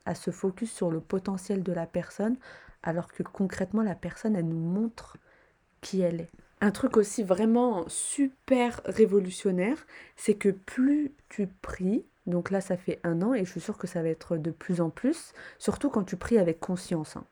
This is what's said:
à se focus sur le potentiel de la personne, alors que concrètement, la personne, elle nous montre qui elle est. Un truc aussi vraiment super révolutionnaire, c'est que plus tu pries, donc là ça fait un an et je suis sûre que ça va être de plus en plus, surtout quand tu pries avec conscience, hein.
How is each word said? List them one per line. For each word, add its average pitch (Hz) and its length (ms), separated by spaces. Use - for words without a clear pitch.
à 170 100
se - 160
focus 190 380
sur 175 220
le 160 80
potentiel 190 640
de 180 80
la 170 140
personne, 202 500
alors 170 240
que - 160
concrètement, 190 600
la 190 120
personne, 202 400
elle 165 140
nous 165 100
montre 190 560
qui - 220
elle 170 200
est. 170 100
Un 208 120
truc 233 260
aussi 208 240
vraiment 214 680
super 247 960
révolutionnaire, 196 1000
c'est - 180
que 208 160
plus 269 600
tu - 160
pries, 190 580
donc 175 240
là 190 120
ça 190 160
fait 175 260
un 170 180
an 233 140
et 190 100
je 180 60
suis - 80
sûre 202 180
que - 80
ça 180 160
va 160 80
être 160 280
de 156 120
plus 170 320
en 165 80
plus, - 440
surtout - 320
quand 214 120
tu - 140
pries 233 220
avec 170 200
conscience, 175 560
hein. - 160